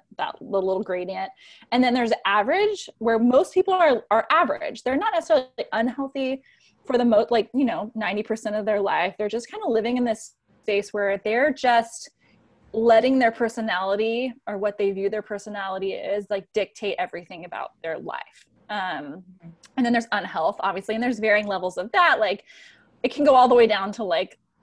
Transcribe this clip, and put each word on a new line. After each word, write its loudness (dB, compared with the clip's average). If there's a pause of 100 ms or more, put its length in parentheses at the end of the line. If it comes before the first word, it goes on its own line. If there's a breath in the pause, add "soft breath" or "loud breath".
(200)
that, -6
the -18
little -2
gradient. -8 (400 loud breath)
And 4
then 2
there's 0 (160)
average, 0 (120)
where 2
most 4
people 2
are, 4
are 2
average. 0
They're -2
not -2
necessarily 2 (240)
unhealthy -4 (420 soft breath)
for 0
the 2
most, 4
like, 0
you 2
know, -4
ninety -4
percent -6
of -4
their 2
life. 0
They're -4
just -8
kinda -8
living 0
in 0
this -6 (260)
space -4
where 0
they're 0
just 0 (600 soft breath)
letting 4
their 4
personality, -2 (140)
or -8
what -4
they 0
view -2
their -6
personality -8
is, -6
like, -4
dictate -4
everything -10
about -12 (100)
their -6
life. -12 (240)
Um, -8 (520)
and 0
then 2
there's 0
unhealth, -2
obviously, -4
and -4
there's -2
varying 2
levels -4
of -6
that. 4
Like, -2 (580 loud breath)
it -2
can 0
go 8
all 8
the 6
way 8
down 0
to, -8
like, -2 (260)